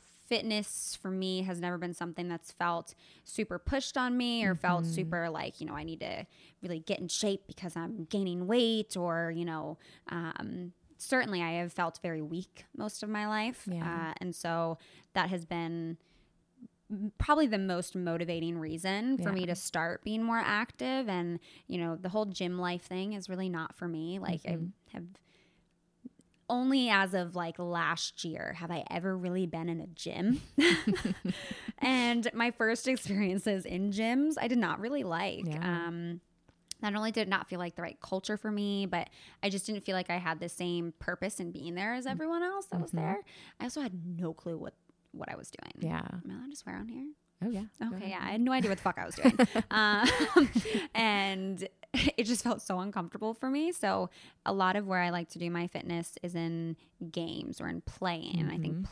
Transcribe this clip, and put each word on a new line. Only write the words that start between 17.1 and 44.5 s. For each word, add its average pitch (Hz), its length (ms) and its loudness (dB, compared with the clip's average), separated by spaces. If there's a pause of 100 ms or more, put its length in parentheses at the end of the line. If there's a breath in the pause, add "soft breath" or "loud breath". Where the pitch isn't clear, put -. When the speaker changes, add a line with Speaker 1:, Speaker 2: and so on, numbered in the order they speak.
Speaker 1:
probably 302 300 6
the 214 100 2
most 185 380 0
motivating 170 640 0
reason 190 580 0
for 180 120 0
Speaker 2:
Yeah. - 20 2
Speaker 1:
me 185 160 0
to 175 80 0
start 165 480 -2
being 220 180 -2
more 226 240 2
active. 247 640 0
And, 175 300 0 (260 loud breath)
you 180 140 -2
know, 165 160 0
the 185 140 -4
whole 214 160 2
gym 180 340 -2
life 180 240 -2
thing 190 300 -4
is 196 160 -8
really 185 200 -2
not 160 260 -4
for 175 120 -6
me. 170 320 -4
Like, 175 240 -2
Speaker 2:
Mm-hmm. 165 220 -2 (280)
Speaker 1:
I - 0 -
have 170 120 -10 (1400 soft breath)
only 254 400 4
as 196 240 6
of, 180 220 0
like, 170 240 -4
last 170 640 -2
year - 340 -4
have 170 140 -6
I 165 180 -4
ever 185 260 -2
really 185 300 0
been 165 240 -2
in 165 100 -2
a - 80 -8
gym. 196 580 0
<laughs> - 120 -20
Speaker 2:
<laughs> 208 760 4 (480 loud breath)
Speaker 1:
And 240 520 4
my 233 180 2
first 226 360 2
experiences 196 800 2
in 190 260 0
gyms, 247 480 4
I - 80 0
did 247 100 4
not 196 220 2
really 254 240 -2
like. 180 420 -2
Speaker 2:
Yeah. 170 420 0
Speaker 1:
Um, 170 320 -6 (600)
not 208 140 -2
only 220 160 0
did 220 100 2
it 196 80 0
not - 200 0
feel 180 100 -4
like 175 160 -4
the 175 60 -8
right - 200 -8
culture 190 360 -2
for 220 140 -4
me, 202 340 0
but 175 240 -2 (340 loud breath)
I 202 60 2
just 190 160 -2
didn't 208 200 -4
feel 190 100 0
like 180 140 -2
I 175 80 0
had 165 220 -2
the 170 100 -4
same 175 500 -2
purpose 185 400 -4
in 170 120 -6
being 170 240 -8
there 208 180 -2
as 254 120 -4
Speaker 2:
Mm. 262 60 -2
Speaker 1:
everyone 330 320 0
else 392 240 -2
that 170 140 -2
was 349 100 -4
Speaker 2:
Mm-hmm. 170 80 0
Speaker 1:
there. 180 220 0 (380 loud breath)
I - 60 -10
also 285 160 -4
had 214 120 -2 (260)
no 165 140 -2
clue 165 240 -6